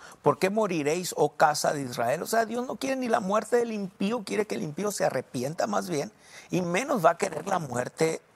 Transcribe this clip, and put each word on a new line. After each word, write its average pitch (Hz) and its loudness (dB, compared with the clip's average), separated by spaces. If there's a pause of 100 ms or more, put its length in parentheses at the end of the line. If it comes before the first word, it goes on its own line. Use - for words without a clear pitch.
(220)
¿Por 143 4
qué 185 4
moriréis, 175 0
oh 147 2
casa 151 4
de 147 -2
Israel?". 123 -2
O - -8
sea, 226 2
Dios 240 -4
no 269 -8
quiere 269 -2
ni 254 -4
la 226 2
muerte 214 0
del 233 0
impío, 202 -4
quiere 202 -2
que 190 -6
el - -6
impío 165 -4
se 180 -2
arrepienta 139 -2
más 196 -2
bien, 165 -2 (380)
y 175 0
menos 190 0
va 165 8
a 170 0
querer 165 -4
la 190 0
muerte 127 -2 (140)